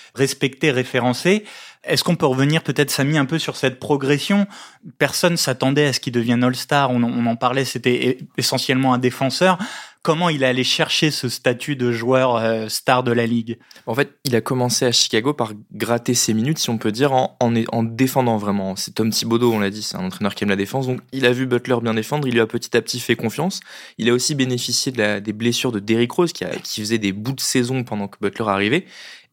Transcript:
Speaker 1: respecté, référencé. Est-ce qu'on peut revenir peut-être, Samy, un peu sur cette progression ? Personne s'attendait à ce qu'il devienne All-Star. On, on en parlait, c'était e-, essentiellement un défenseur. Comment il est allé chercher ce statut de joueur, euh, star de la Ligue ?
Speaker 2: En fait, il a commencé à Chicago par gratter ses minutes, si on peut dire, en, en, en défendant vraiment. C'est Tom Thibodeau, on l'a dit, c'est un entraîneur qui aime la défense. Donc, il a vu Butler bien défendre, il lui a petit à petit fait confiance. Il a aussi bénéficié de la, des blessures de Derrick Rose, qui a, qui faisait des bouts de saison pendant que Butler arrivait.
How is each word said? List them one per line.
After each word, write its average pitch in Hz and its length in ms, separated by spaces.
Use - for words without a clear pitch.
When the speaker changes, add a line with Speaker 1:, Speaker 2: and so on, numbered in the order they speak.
Speaker 1:
respecté, 139 560
référencé. 127 720
Est-ce - 220
qu'on 170 100
peut 160 100
revenir 139 380
peut-être, 143 260
Samy, 143 280
un 139 80
peu 156 120
sur - 200
cette 131 220
progression ? 147 680
Personne 170 380
s'attendait 139 520
à 131 60
ce - 60
qu'il 123 140
devienne 120 300
All-Star. 131 460
On, 120 140
on 117 220
en 117 100
parlait, 127 300
c'était 127 560
e-, - 20
essentiellement 131 560
un 123 40
défenseur. 135 600
Comment 170 260
il 143 140
est 131 40
allé 127 160
chercher 151 480
ce - 160
statut 123 480
de 123 160
joueur, 123 460
euh, 113 320
star 127 340
de 127 80
la 117 140
Ligue ? 113 320
Speaker 2:
En 117 80
fait, 143 300
il 123 100
a 110 60
commencé 123 440
à 120 60
Chicago 117 420
par 117 180
gratter 120 400
ses 117 200
minutes, 127 260
si - 100
on 117 80
peut 107 160
dire, 127 200
en, 127 280
en, 117 120
en 117 120
défendant 120 540
vraiment. 98 380
C'est - 180
Tom 113 160
Thibodeau, 117 440
on 107 60
l'a 101 100
dit, 104 140
c'est - 140
un 92 80
entraîneur 98 300
qui - 80
aime 104 60
la 98 60
défense. 127 320
Donc, 127 140
il 131 140
a 123 60
vu 127 140
Butler 123 360
bien 113 120
défendre, 135 340
il 120 60
lui 117 60
a 113 80
petit - 300
à 113 40
petit - 180
fait 120 160
confiance. 143 440
Il 117 120
a 120 40
aussi 123 200
bénéficié 127 580
de 120 60
la, 104 220
des 104 140
blessures 117 400
de 104 60
Derrick 113 320
Rose, 175 200
qui - 140
a, - 40
qui - 320
faisait 110 180
des 101 120
bouts 107 220
de 131 80
saison 127 420
pendant 104 240
que - 140
Butler 104 260
arrivait. 104 380